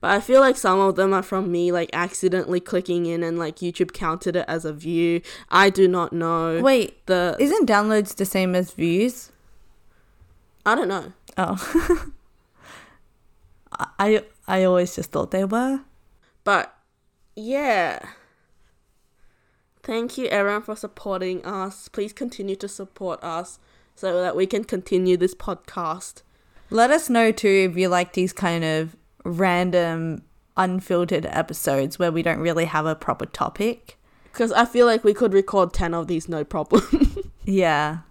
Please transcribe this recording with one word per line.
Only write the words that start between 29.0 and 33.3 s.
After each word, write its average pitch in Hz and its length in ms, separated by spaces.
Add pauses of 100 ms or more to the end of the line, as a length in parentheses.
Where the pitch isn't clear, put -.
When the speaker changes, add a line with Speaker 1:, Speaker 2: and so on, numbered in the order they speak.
Speaker 2:
random, 175 1000 (340)
unfiltered 180 680
episodes 139 720
where 175 140
we 165 100
don't 165 160
really 165 280
have 156 200
a 156 80
proper - 320
topic. - 720 (340)